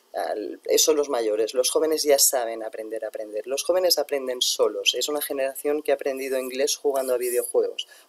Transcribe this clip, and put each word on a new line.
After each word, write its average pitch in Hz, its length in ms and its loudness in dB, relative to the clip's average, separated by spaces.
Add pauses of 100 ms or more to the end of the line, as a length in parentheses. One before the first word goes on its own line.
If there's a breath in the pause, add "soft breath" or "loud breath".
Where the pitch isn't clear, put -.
(140)
Al-, 92 520 -4
eso - 280 4
los 147 160 2
mayores, 110 440 0
los 127 160 2
jóvenes 156 340 2
ya 143 140 6
saben 113 460 2
aprender 110 420 -8
a 107 40 -6
aprender. 107 380 -6
Los 131 160 -2
jóvenes 175 360 2
aprenden 131 420 -4
solos. 107 540 0
Es 123 120 -2
una 147 140 -4
generación 143 600 -4
que 147 100 -2
ha 139 40 4
aprendido 131 440 -4
inglés 127 360 -2
jugando 135 380 0
a 123 40 2
videojuegos 120 680 -2 (220 loud breath)